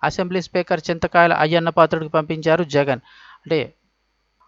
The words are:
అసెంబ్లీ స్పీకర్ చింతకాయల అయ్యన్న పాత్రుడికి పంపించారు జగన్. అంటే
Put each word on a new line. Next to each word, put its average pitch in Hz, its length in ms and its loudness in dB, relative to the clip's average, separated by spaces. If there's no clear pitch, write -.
అసెంబ్లీ 180 380 -4
స్పీకర్ 170 480 -4
చింతకాయల 170 440 2
అయ్యన్న 165 360 0
పాత్రుడికి 160 420 2
పంపించారు 160 520 0
జగన్. 139 360 0
అంటే 147 280 -4